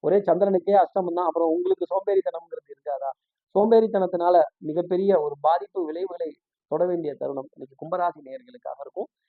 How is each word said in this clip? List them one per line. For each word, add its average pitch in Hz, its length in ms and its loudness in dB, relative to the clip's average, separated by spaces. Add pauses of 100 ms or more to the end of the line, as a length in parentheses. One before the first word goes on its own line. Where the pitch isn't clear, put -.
ஒரே 165 160 4
சந்திரனுக்கே 190 560 2
அஷ்டமம் 175 440 2
தான், 180 80 0
அப்புறம் 165 220 0
உங்களுக்கு 175 360 0
சோம்பேறித்தனம்ங்கிறது 170 840 -4
இருக்காதா? 139 400 -8 (460)
சோம்பேறித்தனத்தினால 190 800 4 (220)
மிகப்பெரிய 180 540 -2 (100)
ஒரு 147 200 -4
பாதிப்பு 175 440 0
விளைவுகளை 170 440 -8 (420)
தொட 160 140 0
வேண்டிய 170 280 -4
தருணம் 135 380 -8
இன்னைக்கு 139 240 -20
கும்பராசி 170 440 -6
நேயர்களுக்காக 131 600 -16
இருக்கும். 143 300 -12 (200)